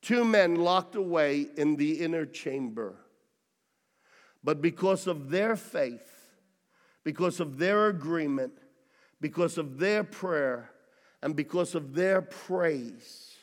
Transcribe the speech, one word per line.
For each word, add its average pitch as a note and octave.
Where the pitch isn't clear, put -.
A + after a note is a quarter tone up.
Two A#3+
men G3+
locked F3+
away D#3
in D3+
the D3
inner E3
chamber. A#2+
But C#3+
because F#3
of C#3+
their G#3
faith, -
because E3
of C#3+
their G#3
agreement, D3+
because E3
of C#3
their G#3
prayer, C#3
and D3
because E3+
of C#3+
their F#3
praise D#3